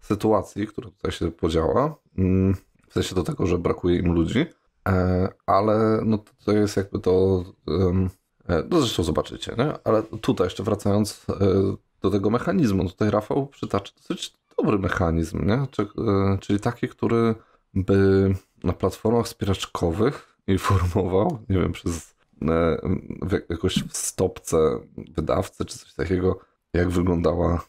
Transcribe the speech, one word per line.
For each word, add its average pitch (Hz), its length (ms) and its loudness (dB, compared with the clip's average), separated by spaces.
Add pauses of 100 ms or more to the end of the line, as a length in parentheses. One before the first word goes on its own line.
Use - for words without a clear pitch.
sytuacji, 104 640 -2
która - 240 -14
tutaj - 220 -8
się - 180 -4
podziała, 82 640 0 (240)
mm, 95 360 4 (340)
w - 40 -20
sensie - 220 -4
do 90 80 0
tego, 95 240 -2
że 87 120 0
brakuje 87 400 0
im 87 140 0
ludzi, 85 340 2 (420)
e, 92 400 2 (180)
ale 110 580 2
no 107 140 2
to, - 140 -12 (120)
to 104 80 2
jest 104 240 2
jakby 95 220 -4
to, 92 460 2 (240)
em, 92 420 2 (380)
e, 82 220 2
no 170 100 4
zresztą 110 220 0
zobaczycie, - 560 -4
nie? 147 140 -2 (120)
Ale 110 180 2
tutaj 110 440 -2
jeszcze - 160 -6
wracając, 104 680 -2
e, - 60 -4 (680)
do 95 80 2
tego 101 200 0
mechanizmu, 113 580 0
tutaj 107 220 -2
Rafał 135 360 -2
przytacza - 500 -6
dosyć - 360 -10 (260)
dobry 151 200 2
mechanizm, 82 680 -2
nie? 131 240 0
Czy, - 120 -4
e, 98 580 0
czyli 101 200 -2
taki, - 280 -4
który 113 460 0 (400)
by 98 600 4 (300)
na - 80 0
platformach 110 540 0
wspieraczkowych 98 1080 -2 (100)
informował, 95 920 2 (100)
nie 95 100 2
wiem, 87 140 0
przez, - 420 -8 (280)
e, - 40 -2 (760)
w-, - 280 -4
jakoś 87 340 -2
w - 120 -12
stopce 80 840 -2 (380)
wydawcy 80 480 -2
czy - 140 -14
coś - 160 -20
takiego, 90 440 0 (340)
jak 87 180 2
wyglądała 85 800 0